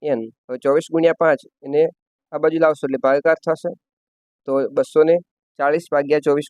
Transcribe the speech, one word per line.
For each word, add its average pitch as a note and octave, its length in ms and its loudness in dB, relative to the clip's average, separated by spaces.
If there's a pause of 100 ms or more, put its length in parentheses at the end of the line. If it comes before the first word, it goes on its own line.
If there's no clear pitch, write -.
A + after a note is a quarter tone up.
એન. C#3+ 160 -4
હવે A2+ 400 -14
ચોવીસ C#3+ 340 0
ગુણ્યા E3 260 2
પાંચ D#3+ 200 2 (240)
એને D3 240 0 (460)
આ D#3 60 -8
બાજુ D#3 200 0
લાવશો D#3 280 0
એટલે C3+ 160 -4
ભાગાકાર C#3 320 2 (120)
થશે. E3 280 -4 (720)
તો C3+ 260 -2
બસો C#3+ 320 0
ને E3 140 4 (420)
ચાળીસ D3 320 0
ભાગ્યા C#3+ 340 2
ચોવીસ D3 260 0